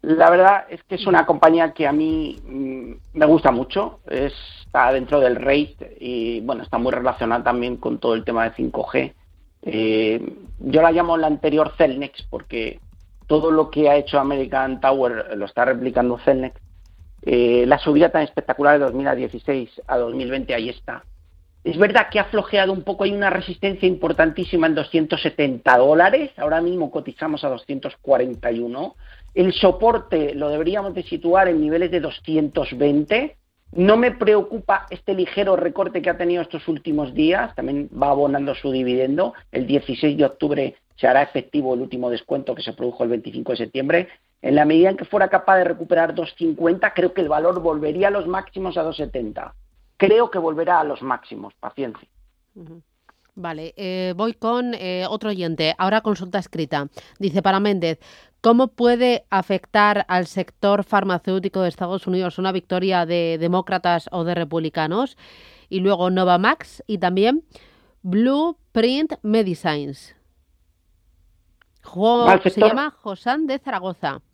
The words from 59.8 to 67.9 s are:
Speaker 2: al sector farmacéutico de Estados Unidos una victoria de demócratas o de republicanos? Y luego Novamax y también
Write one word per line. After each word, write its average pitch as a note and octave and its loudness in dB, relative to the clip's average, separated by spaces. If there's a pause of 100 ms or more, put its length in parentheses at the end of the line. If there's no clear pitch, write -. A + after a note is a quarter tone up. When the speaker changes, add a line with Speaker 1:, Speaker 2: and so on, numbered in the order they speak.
Speaker 2:
al F3+ 0
sector G3+ -2
farmacéutico F#3+ -2
de F3+ 0
Estados F3+ -6
Unidos F#3 -4
una F#3+ -2
victoria F#3 -2
de E3 -2
demócratas F3 0
o E3+ -4
de F3 -2
republicanos? E3 -4 (500)
Y F#3+ -4
luego F3+ 0
Novamax F#3 0
y G#3+ -4
también G3 0 (580)